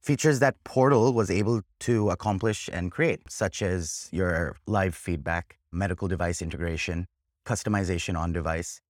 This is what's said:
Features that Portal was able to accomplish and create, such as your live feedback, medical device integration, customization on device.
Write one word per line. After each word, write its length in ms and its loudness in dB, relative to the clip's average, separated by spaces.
Features 360 2
that 240 2
Portal 480 6
was 200 2
able 300 2
to 320 2
accomplish 600 -2
and 200 -4
create, 400 -2
such 320 -2
as 480 -2
your 460 0
live 260 0
feedback, 640 -6
medical 360 -2
device 320 -2
integration, 680 -4
customization 680 -2
on 160 -2
device. 480 -4